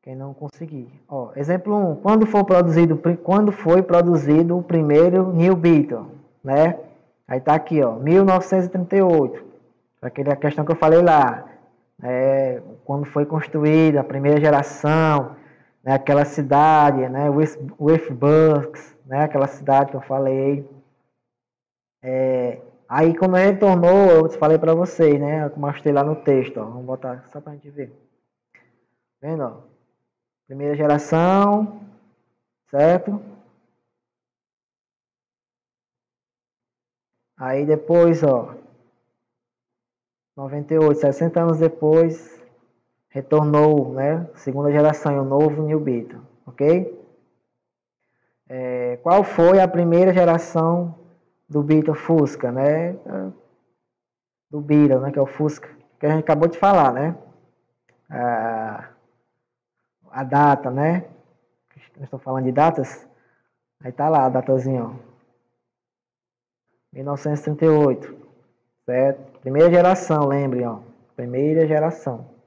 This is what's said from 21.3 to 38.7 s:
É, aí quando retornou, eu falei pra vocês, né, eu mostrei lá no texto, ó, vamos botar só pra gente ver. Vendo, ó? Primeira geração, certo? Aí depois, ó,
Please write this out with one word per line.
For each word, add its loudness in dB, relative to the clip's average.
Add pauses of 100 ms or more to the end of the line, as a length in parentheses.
É, -4 (280)
aí 2
quando 0
retornou, 4
eu 6
falei 2
pra 2
vocês, 2
né, -4
eu -8
mostrei -4
lá 2
no -2
texto, -2
ó, -10
vamos -16
botar -12
só -20
pra -20
gente -20
ver. -16 (1200)
Vendo, -8
ó? -16 (760)
Primeira -6
geração, 0 (840)
certo? 0 (4000)
Aí -6
depois, 2
ó, -2 (1800)